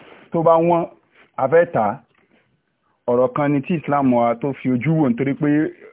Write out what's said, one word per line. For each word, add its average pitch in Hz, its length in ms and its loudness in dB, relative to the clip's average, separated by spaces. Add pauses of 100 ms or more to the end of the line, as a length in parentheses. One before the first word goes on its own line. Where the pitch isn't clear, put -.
(280)
tó 165 160 -4
bá 165 120 6
wọ́n, 165 280 2 (540)
a 127 100 -2
fẹ́ 165 180 4
tà 143 160 -4
á. 104 120 0 (1120)
Ọ̀rọ̀ 123 260 0
kan 147 180 0
ni 143 100 0
tí 185 140 -6
Islam 139 380 0
wa 117 220 2
tó 135 180 -6
fi - 180 -6
ojú 123 220 -2
wò 160 140 2
nítorí 131 260 -2
pé 147 160 -2 (440)